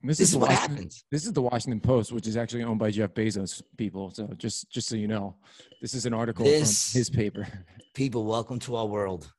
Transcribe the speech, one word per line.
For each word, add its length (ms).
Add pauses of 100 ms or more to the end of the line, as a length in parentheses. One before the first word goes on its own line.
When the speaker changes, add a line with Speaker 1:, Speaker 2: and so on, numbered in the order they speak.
Speaker 1:
This 140
Speaker 2:
This 20
Speaker 1:
is 100
Speaker 2:
is 40
Speaker 1:
the 60
Speaker 2:
what 100
Speaker 1:
Washington, 260
Speaker 2:
happens. 360
Speaker 1:
this 140
is 80
the 80
Washington 380
Post, 320
which 160
is 100
actually 260
owned 160
by 120
Jeff 220
Bezos, 480 (160)
people. 340
So 160 (100)
just, 320
just 200
so 60
you 120
know, 300 (440)
this 120
is 120
an 80
article 320
Speaker 2:
This 460
Speaker 1:
from 80
his 100
paper. 380 (240)
<laughs> 240
Speaker 2:
People, 300
welcome 340
to 160
our 100
world. 540